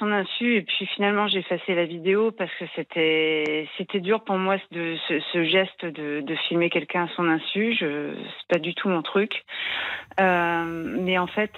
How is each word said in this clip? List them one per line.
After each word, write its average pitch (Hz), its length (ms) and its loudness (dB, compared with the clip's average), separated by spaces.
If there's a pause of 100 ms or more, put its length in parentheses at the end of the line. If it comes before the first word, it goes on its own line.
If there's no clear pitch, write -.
son 208 100 0
insu 208 460 2
et 190 60 2
puis - 220 -2 (120)
finalement 202 320 2
j'ai 196 100 2
effacé 175 380 -2
la 170 80 4
vidéo 190 480 2
parce 185 260 -4
que 180 60 -6 (100)
c'était, 156 920 2 (100)
c'était 196 220 -2
dur 214 240 0
pour 196 140 0
moi 190 180 2 (160)
de, 165 240 -2 (100)
ce, 156 140 0 (120)
ce 170 120 2
geste 185 400 2
de, 151 380 -4
de 156 120 -4 (140)
filmer 170 200 2
quelqu'un 175 360 0
à 170 100 -4
son 175 140 2
insu. 202 500 0
Je, 147 380 -4
c'est - 400 -14
pas - 20 2
du 170 160 -4
tout - 140 -2
mon 175 140 2
truc. - 420 0 (760)
Euh, 170 840 2
mais 185 160 2
en 180 100 0
fait, 214 280 -2